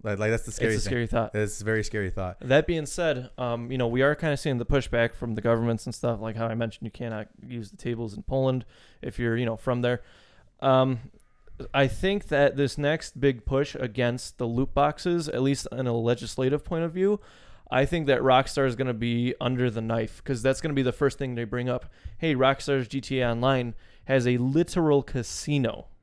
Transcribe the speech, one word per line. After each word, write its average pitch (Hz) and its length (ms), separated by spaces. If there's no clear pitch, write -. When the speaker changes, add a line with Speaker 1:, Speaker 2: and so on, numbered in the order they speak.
Speaker 1:
Like, 104 160
like, 107 120
that's 113 120
the 107 80
scary 110 240
Speaker 2:
It's 104 100
a - 0
Speaker 1:
thing. 101 60
Speaker 2:
scary 120 160
thought. 110 280
Speaker 1:
It's 107 260
a 104 40
very 110 180
scary 101 260
thought. 90 320
Speaker 2:
That 139 260
being 165 180
said, 139 520
um, 120 340
you 131 60
know, 123 100
we 123 140
are 147 140
kinda 160 220
seeing 135 200
the 120 80
pushback 123 480
from 117 220
the 110 60
governments 117 440
and 127 100
stuff. 113 260
Like 110 140
how 113 120
I 113 80
mentioned, 117 300
you 107 60
cannot 113 360
use 117 260
the 104 60
tables 113 380
in - 80
Poland 131 420
if - 180
you're, 117 180
you 123 80
know, 113 120
from 123 240
there. 120 200
Um, 131 400
I 139 140
think 196 400
that 143 280
this 139 220
next 147 420
big 131 260
push 139 340
against 120 580
the 123 80
loot 117 280
boxes, 151 540
at 127 140
least 135 300
in 127 160
a 117 100
legislative 120 680
point 165 200
of 165 100
view, 196 260
I 131 160
think 160 220
that 127 140
Rockstar 135 460
is 120 80
gonna 127 180
be 120 480
under 127 280
the 113 120
knife 113 420
'cause 123 180
that's 131 200
gonna 147 140
be 135 80
the 123 100
first 139 240
thing 127 180
they 117 80
bring 123 240
up. 123 180
"Hey, 156 160
Rockstar's 131 520
G 135 140
T 131 200
A 120 100
Online 120 420
has 131 220
a 123 100
literal 143 640
casino." - 840